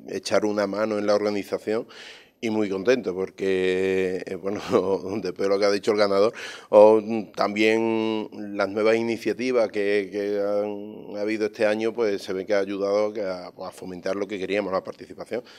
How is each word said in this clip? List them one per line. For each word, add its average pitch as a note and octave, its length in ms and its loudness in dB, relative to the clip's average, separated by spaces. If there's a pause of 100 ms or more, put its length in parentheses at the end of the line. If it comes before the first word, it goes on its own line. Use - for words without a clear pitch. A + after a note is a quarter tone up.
echar G2 360 0
una G#2 220 2
mano G#2 300 -2
en G#2 80 -2
la G#2 100 4
organización. G#2 680 -2 (580)
Y A#2 60 -2
muy G#2+ 220 0
contento G2 420 0
porque, F#2 1120 0
eh, - 80 -8
bueno, F#2+ 280 -6
<laughs> F#2+ 600 0
después F#2 260 -4
de - 0 -
lo G2 120 2
que G#2 60 2
ha G2+ 60 4
dicho G#2 200 0
el G#2 80 2
ganador, G2+ 340 4 (360)
o, G#2+ 300 10
mm, G#2+ 340 -4
también A2 960 2 (280)
las G2+ 100 2
nuevas G#2+ 280 2
iniciativas A2+ 720 0
que, G2+ 420 0
que G2+ 280 -2
han G#2 800 -6
habido G#2+ 260 -2
este G#2+ 220 0
año, A2 260 0
pues G#2 300 -2
se G2 100 -6
ve F#2+ 140 -6
que G#2 80 2
ha - 20 6
ayudado G2+ 560 0
que A2 80 -6
a, F2+ 340 -8
pues, F#2 140 -12
a - 20 -12
fomentar F#2 440 -8
lo G2+ 120 -4
que G2+ 120 -6
queríamos, F#2+ 340 -2
la F#2 100 0
participación. - 600 -10 (160)